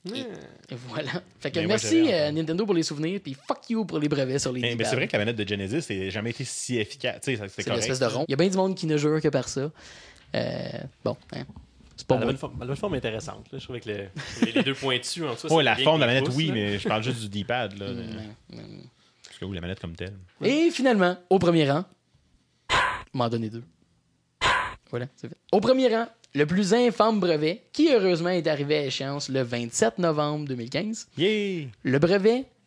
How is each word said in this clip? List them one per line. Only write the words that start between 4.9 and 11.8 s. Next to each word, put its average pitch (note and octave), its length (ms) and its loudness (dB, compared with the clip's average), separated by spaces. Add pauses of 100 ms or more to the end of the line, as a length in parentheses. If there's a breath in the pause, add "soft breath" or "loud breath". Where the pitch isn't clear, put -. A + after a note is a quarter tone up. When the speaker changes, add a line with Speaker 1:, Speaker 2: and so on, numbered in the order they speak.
Speaker 3:
c'est B2+ 60 2
vrai C#3 100 0
que - 60 -6
la A#2 80 2
manette A2+ 160 0
de G#2 100 -2
Genesis, G2+ 360 -2
c'est F#2+ 280 -4
jamais A2 200 -4
été B2+ 140 -6
si - 340 -6
efficace. - 440 -4
Tu C#3 100 -2
sais, A#2+ 40 -2
ça, G#2 120 -6
c'est - 60 -18
Speaker 1:
C'est G#2 80 -6
une - 40 -4 (100)
Speaker 3:
correct. A2+ 60 0
Speaker 1:
espèce B2+ 180 -2
de C3 60 2
rond. A#2 200 0
Il C#3 60 -2
y - 20 -2
a - 20 -2
bien E3+ 120 4
du F#3+ 80 -2
monde F#3+ 180 2
qui F3+ 120 -6
ne D3+ 100 2
jure D3+ 240 2
que D#3 80 2
par C#3 200 0
ça. C#3 220 -4 (640 loud breath)
Euh, - 340 -4 (360)
bon, A2+ 120 -2 (180)
hein. C3 100 -10 (500)